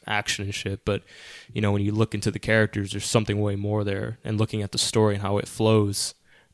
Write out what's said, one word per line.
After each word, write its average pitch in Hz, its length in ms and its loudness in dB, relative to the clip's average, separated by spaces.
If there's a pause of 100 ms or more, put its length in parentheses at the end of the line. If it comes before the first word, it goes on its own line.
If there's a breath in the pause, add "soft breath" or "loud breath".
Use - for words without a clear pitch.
action 104 380 -2
and 98 100 -6
shit." - 300 -8
But, 101 180 -2 (500 loud breath)
you 110 80 -4
know, 101 120 4
when 101 80 2
you 101 100 0
look 107 240 2
into 101 160 0
the - 80 -4
characters, 107 520 2
there's 104 140 -6
something 104 360 2
way 101 160 0
more 104 260 0
there. 101 400 -4
And 107 140 -2
looking 107 240 0
at 101 100 -6
the - 60 -6
story 107 380 2
and 98 60 -4
how 101 160 0
it - 100 -2
flows, 107 680 2 (400 soft breath)